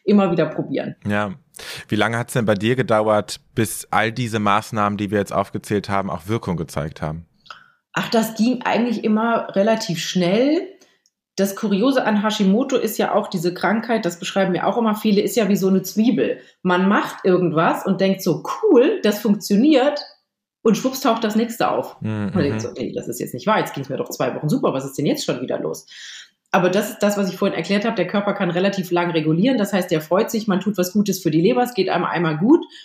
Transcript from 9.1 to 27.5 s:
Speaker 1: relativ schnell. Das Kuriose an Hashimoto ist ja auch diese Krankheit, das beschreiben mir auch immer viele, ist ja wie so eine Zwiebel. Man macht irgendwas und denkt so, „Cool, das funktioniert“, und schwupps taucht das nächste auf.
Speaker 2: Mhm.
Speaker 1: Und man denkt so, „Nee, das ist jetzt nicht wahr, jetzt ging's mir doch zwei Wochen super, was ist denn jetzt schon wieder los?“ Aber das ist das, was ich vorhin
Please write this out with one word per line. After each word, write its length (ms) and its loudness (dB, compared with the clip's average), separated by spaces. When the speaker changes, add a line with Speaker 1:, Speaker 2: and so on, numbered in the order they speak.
Speaker 1:
relativ 460 0
schnell. 680 2
Das 200 0
Kuriose 500 2
an 160 2
Hashimoto 540 2
ist 200 -2
ja 160 0
auch 140 0
diese 260 -2
Krankheit, 520 0
das 160 -4
beschreiben 320 0
mir 160 -2
auch 100 0
immer 160 2
viele, 260 2
ist 140 -2
ja 140 2
wie 80 2
so 100 0
eine 160 4
Zwiebel. 560 0
Man 260 2
macht 360 0
irgendwas 600 2
und 160 0
denkt 220 0
so, 220 0
„Cool, 400 6
das 160 2
funktioniert“, 840 4
und 140 4
schwupps 240 -4
taucht 240 0
das 100 -2
nächste 380 0
auf. 280 -6
Speaker 2:
Mhm. 260 -4
Speaker 1:
Und 100 -4
man 80 2
denkt 160 -2
so, 80 -6
„Nee, 160 -6
das 140 -8
ist 100 -8
jetzt 160 -8
nicht 140 -6
wahr, 100 2
jetzt 160 -4
ging's 140 -8
mir 80 -6
doch 140 -6
zwei 260 -2
Wochen 120 -4
super, 240 0
was 120 -4
ist 120 -12
denn 100 -2
jetzt 180 -2
schon 160 -4
wieder 180 -6
los?“ 280 -8
Aber 180 2
das 200 0
ist 100 -14
das, 180 0
was 100 -2
ich 80 -8
vorhin 200 -2